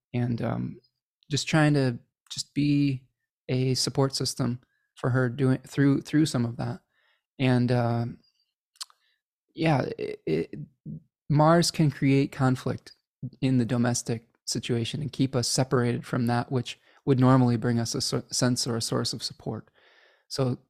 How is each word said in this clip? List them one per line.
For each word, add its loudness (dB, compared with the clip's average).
and, -2
um, -4
just -2
trying 4
to 0
just -12
be 0
a 0
support -2
system -4
for -4
her 2
doing 0
through, 2
through 0
some -2
of -6
that. -6
And, 2
uh, 0
yeah, 0
it, -8
it, -2
Mars 4
can 2
create 2
conflict -2
in 2
the 4
domestic -2
situation -4
and -6
keep -2
us 0
separated 0
from -2
that -2
which -4
would 4
normally 6
bring 0
us -4
a -2
so-, -4
sense 0
or -4
a -4
source -2
of -10
support. -10
So -2